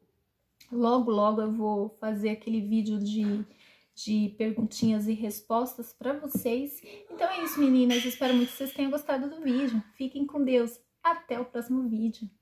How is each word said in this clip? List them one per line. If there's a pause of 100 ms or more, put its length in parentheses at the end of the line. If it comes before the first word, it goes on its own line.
(720)
logo,
logo
eu
vou (100)
fazer
aquele
vídeo
de, (500)
de
perguntinhas
e
respostas
pra
vocês. (300)
Então
é
isso,
meninas.
Espero
muito
que
vocês
tenham
gostado
do
vídeo. (120)
Fiquem
com
Deus. (220)
Até
o
próximo
vídeo. (120)